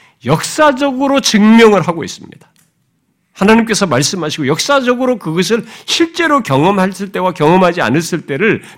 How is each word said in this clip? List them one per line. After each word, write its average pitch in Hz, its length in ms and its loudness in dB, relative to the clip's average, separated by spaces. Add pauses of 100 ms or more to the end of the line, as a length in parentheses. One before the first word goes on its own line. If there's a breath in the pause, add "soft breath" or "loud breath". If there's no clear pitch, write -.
(240 soft breath)
역사적으로 269 960 0
증명을 214 600 4
하고 170 200 -4
있습니다. - 500 -16 (800)
하나님께서 220 540 2
말씀하시고 151 600 -2
역사적으로 247 720 -2
그것을 185 440 -4 (220 loud breath)
실제로 330 560 -2
경험했을 185 680 -2
때와 185 180 -4
경험하지 175 500 2
않았을 143 460 -2
때를 147 380 -4 (140 loud breath)